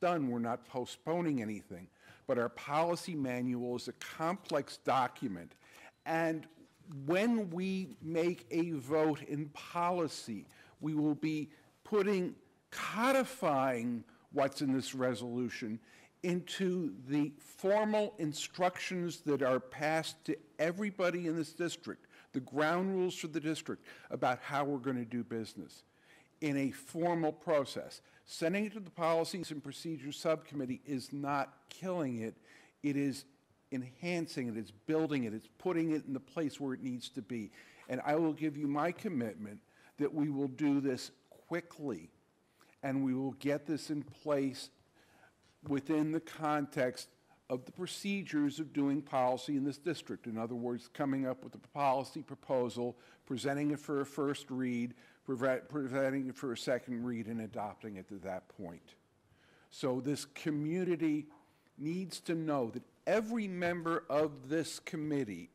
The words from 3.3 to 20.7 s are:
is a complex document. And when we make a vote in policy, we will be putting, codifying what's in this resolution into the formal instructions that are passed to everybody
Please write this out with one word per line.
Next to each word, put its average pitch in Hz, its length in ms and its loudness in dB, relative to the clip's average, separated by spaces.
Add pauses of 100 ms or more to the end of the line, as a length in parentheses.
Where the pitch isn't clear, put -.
is 120 120 -6
a 123 60 -8
complex - 840 -2
document. 123 800 0 (500)
And 165 400 2 (640)
when 208 420 4
we 190 540 -2
make 165 480 2
a 170 220 2
vote 147 500 2
in 147 260 -4
policy, 170 960 -2 (340)
we 156 140 -2
will 151 220 4
be 156 340 0 (340)
putting, 196 520 2 (340)
codifying 151 1300 2 (280)
what's 139 300 2
in 135 120 4
this 131 200 0
resolution 123 840 0 (420)
into 180 720 0 (140)
the 147 320 2
formal 214 800 2
instructions 175 1040 0
that 143 200 2
are 131 180 6
passed 156 680 -2
to 156 120 -2 (220)
everybody 175 680 0